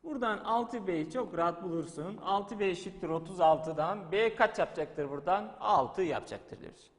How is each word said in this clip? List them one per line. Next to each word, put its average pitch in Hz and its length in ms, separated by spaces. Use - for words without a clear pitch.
Buradan 240 340
altı 233 500
B'yi 160 240
çok 214 260
rahat 170 260
bulursun. 165 540
Altı 202 420
B 202 80
eşittir 180 420
otuz 165 300
altıdan 160 720
B 220 240
kaç 214 240
yapacaktır 151 500
buradan? 175 500
Altı 190 420
yapacaktır 117 580
diyoruz. - 380